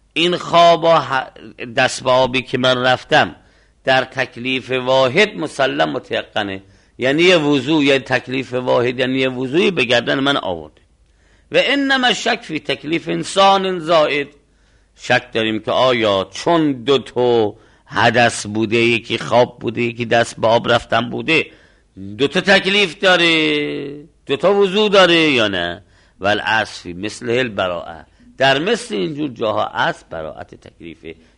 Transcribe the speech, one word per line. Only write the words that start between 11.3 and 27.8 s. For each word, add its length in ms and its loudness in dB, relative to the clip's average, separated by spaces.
و 120 0
انما 500 0
شک 280 -4
فی 180 -8
تکلیف 500 -6
انسان 720 2
زائد. 480 2
شک 360 -2
داریم 280 -2
که 120 -6
آیا 600 2
چون 400 0
دو 260 0
تا 580 0
حدث 600 2
بوده، 320 -2
یکی 400 0
خواب 420 0
بوده، 220 -6
یکی 240 -4
دست 340 0
به 80 0
آب 240 2
رفتن 380 0
بوده، 360 -2
دو 100 0
تا 140 -2
تکلیف 580 0
داره، 1040 0
دو 120 -2
تا 160 4
وضو 360 2
داره 260 6
یا 320 2
نه؟ 360 -6
والاصل 640 -2
فی 120 -12
مثله 400 -6
البراءة. 720 -4